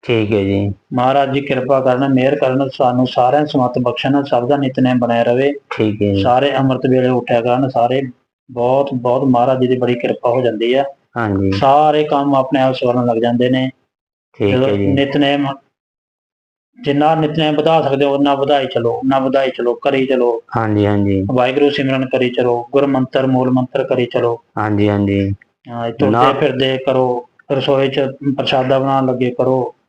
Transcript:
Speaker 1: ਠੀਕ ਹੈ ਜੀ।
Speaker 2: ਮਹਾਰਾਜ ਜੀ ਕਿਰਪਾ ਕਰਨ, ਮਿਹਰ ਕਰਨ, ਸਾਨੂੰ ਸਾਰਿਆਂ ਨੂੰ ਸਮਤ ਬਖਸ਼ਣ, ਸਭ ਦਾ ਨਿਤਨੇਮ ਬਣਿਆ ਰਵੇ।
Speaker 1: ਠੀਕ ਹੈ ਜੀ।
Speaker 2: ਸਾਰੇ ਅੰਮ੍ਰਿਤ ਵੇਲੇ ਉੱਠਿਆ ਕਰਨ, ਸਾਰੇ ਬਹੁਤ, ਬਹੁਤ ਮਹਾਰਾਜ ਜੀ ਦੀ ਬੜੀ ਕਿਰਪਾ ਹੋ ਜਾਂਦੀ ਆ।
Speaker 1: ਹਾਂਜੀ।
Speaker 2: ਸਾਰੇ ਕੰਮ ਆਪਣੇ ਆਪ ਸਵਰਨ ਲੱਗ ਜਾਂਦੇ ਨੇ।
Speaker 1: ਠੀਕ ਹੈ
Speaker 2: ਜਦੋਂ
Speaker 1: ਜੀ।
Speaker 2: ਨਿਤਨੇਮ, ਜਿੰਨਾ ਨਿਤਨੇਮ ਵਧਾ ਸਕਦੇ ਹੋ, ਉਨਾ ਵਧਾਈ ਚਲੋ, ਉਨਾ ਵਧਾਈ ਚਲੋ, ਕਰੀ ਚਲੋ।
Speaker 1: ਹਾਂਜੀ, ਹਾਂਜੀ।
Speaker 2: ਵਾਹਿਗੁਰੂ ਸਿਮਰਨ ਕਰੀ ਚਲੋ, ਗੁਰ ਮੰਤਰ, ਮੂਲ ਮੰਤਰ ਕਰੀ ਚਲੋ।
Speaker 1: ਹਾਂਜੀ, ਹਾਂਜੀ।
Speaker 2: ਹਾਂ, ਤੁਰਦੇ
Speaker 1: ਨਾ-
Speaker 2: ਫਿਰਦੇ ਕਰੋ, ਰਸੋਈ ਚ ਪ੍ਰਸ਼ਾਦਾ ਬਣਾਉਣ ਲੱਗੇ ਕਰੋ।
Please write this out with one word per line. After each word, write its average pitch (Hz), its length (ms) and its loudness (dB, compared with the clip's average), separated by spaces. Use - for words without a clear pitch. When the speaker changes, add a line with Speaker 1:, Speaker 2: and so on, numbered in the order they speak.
Speaker 1:
ਠੀਕ 110 280 0
ਹੈ 101 120 2
ਜੀ। 98 280 0
Speaker 2:
ਮਹਾਰਾਜ 131 400 2
ਜੀ 139 80 0
ਕਿਰਪਾ 135 400 0
ਕਰਨ, 131 320 0
ਮਿਹਰ 131 240 2
ਕਰਨ, 135 320 0
ਸਾਨੂੰ 127 380 0
ਸਾਰਿਆਂ 131 340 2
ਨੂੰ 151 80 -2
ਸਮਤ 131 300 0
ਬਖਸ਼ਣ, 131 460 -2
ਸਭ 123 240 -2
ਦਾ 143 80 2
ਨਿਤਨੇਮ 131 420 0
ਬਣਿਆ 117 240 0
ਰਵੇ। 123 300 2
Speaker 1:
ਠੀਕ 107 260 -2
ਹੈ 104 120 2
ਜੀ। 98 80 -2
Speaker 2:
ਸਾਰੇ 131 340 2
ਅੰਮ੍ਰਿਤ 131 300 0
ਵੇਲੇ 127 220 2
ਉੱਠਿਆ 123 320 0
ਕਰਨ, 123 280 0
ਸਾਰੇ 123 320 0
ਬਹੁਤ, 127 420 0
ਬਹੁਤ 123 300 0
ਮਹਾਰਾਜ 127 360 2
ਜੀ 127 60 0
ਦੀ 127 100 0
ਬੜੀ 123 180 0
ਕਿਰਪਾ 123 360 -4
ਹੋ 127 120 0
ਜਾਂਦੀ 113 320 0
ਆ। 139 100 2
Speaker 1:
ਹਾਂਜੀ। 98 360 -2
Speaker 2:
ਸਾਰੇ 147 520 2
ਕੰਮ 143 300 -2
ਆਪਣੇ 135 260 0
ਆਪ 131 140 2
ਸਵਰਨ 123 320 0
ਲੱਗ 117 100 0
ਜਾਂਦੇ 120 340 0
ਨੇ। 131 200 0
Speaker 1:
ਠੀਕ 101 160 0
ਹੈ 104 40 2
Speaker 2:
ਜਦੋਂ 131 120 2
Speaker 1:
ਜੀ। 101 180 0
Speaker 2:
ਨਿਤਨੇਮ, 139 600 0
ਜਿੰਨਾ 147 300 2
ਨਿਤਨੇਮ 156 420 -2
ਵਧਾ 156 260 2
ਸਕਦੇ 139 220 0
ਹੋ, 139 100 0
ਉਨਾ 143 200 2
ਵਧਾਈ 139 320 0
ਚਲੋ, 117 260 -2
ਉਨਾ 131 260 0
ਵਧਾਈ 135 320 0
ਚਲੋ, 120 240 -2
ਕਰੀ 135 320 -2
ਚਲੋ। 120 360 0
Speaker 1:
ਹਾਂਜੀ, 104 300 2
ਹਾਂਜੀ। 101 460 0
Speaker 2:
ਵਾਹਿਗੁਰੂ 131 380 2
ਸਿਮਰਨ 135 380 -2
ਕਰੀ 127 220 0
ਚਲੋ, 123 420 -2
ਗੁਰ 139 140 2
ਮੰਤਰ, 131 400 0
ਮੂਲ 127 240 0
ਮੰਤਰ 131 340 0
ਕਰੀ 123 220 0
ਚਲੋ। 120 340 -2
Speaker 1:
ਹਾਂਜੀ, 104 300 0
ਹਾਂਜੀ। 101 460 0
Speaker 2:
ਹਾਂ, 117 200 -8
ਤੁਰਦੇ 127 220 0
Speaker 1:
ਨਾ- 127 280 2
Speaker 2:
ਫਿਰਦੇ 131 460 0
ਕਰੋ, 127 420 0
ਰਸੋਈ 135 360 0
ਚ 139 120 -4
ਪ੍ਰਸ਼ਾਦਾ 131 400 0
ਬਣਾਉਣ 135 280 0
ਲੱਗੇ 123 240 -2
ਕਰੋ। 127 440 -2